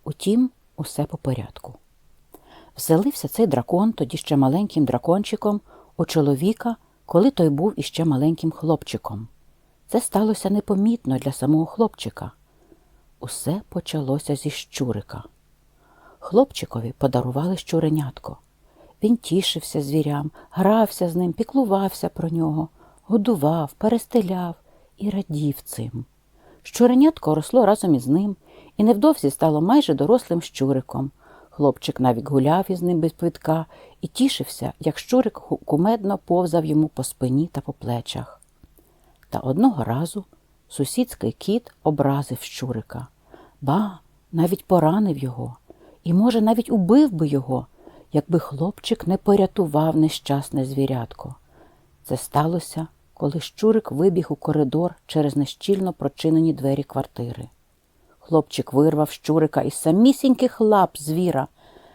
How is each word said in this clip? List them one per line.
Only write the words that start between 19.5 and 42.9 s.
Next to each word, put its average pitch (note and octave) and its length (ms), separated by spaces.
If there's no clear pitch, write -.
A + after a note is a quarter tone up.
звірям, D3 500
грався G3+ 600
з E3 60
ним, F3 180
піклувався G3 760
про D#3+ 200
нього, D#3+ 400
годував, E3+ 680
перестеляв F#3+ 840
і G3+ 120
радів D3+ 520
цим. - 440
Щуренятко B3 760
росло G#3+ 300
разом F#3+ 300
із A#2+ 120
ним F#3+ 280
і G#3 60
невдовзі A3 460
стало D3+ 320
майже A3+ 320
дорослим E3+ 480
щуриком. C3+ 720
Хлопчик - 500
навіть A#2+ 300
гуляв D3 380
із F3+ 140
ним F3 180
без D#3+ 120
повідка D#3+ 540
і - 60
тішився, - 720
як - 200
щурик B3 380
ху-, - 280
кумедно G3 520
повзав E3+ 480
йому D#3 220
по - 160
спині C3+ 480
та C#3 100
по - 120
плечах. - 680
Та - 100
одного D#3+ 440
разу D3 420
сусідський - 640
кіт - 400
образив C#3+ 580
щурика. B2 680